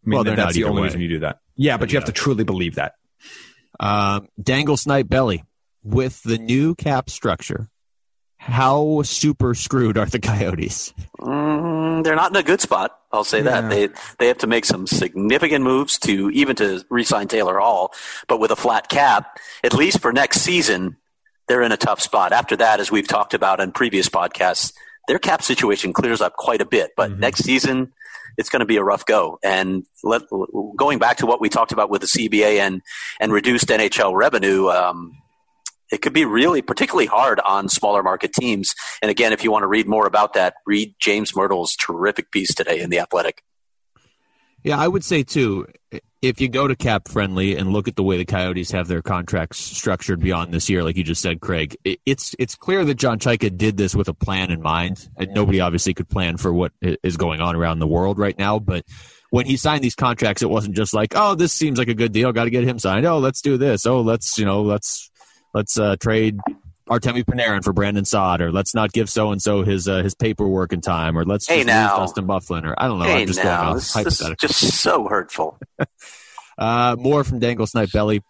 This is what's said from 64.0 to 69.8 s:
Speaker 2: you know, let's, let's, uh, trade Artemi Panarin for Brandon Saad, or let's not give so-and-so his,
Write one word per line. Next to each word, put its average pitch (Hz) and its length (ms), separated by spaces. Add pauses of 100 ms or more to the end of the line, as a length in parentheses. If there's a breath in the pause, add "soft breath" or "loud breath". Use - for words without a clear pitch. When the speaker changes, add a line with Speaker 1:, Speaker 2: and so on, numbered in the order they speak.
Speaker 2:
you 107 60
know, 98 160
let's, - 500 (420 soft breath)
let's, 107 240
uh, 104 200
trade 110 420 (500)
Artemi 120 340
Panarin 110 400
for 101 80
Brandon 101 320
Saad, 92 380
or 85 100
let's 98 240
not 107 160
give 113 180
so-and-so 104 540
his, 95 240